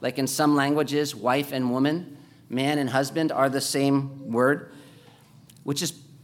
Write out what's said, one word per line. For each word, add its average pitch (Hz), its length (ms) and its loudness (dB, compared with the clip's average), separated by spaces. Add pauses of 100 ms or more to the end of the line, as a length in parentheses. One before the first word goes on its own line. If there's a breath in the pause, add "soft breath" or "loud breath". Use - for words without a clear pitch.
like, 127 180 -4
in 135 80 0
some 147 280 2
languages, 143 600 0
wife 131 360 0
and 127 200 -2
woman, 151 460 0 (320 loud breath)
man 135 280 0
and 135 120 -2
husband 139 420 0
are 135 180 2
the 131 120 -2
same 139 680 0
word, 127 400 2 (920 loud breath)
which 143 180 -4
is 165 120 -4 (300)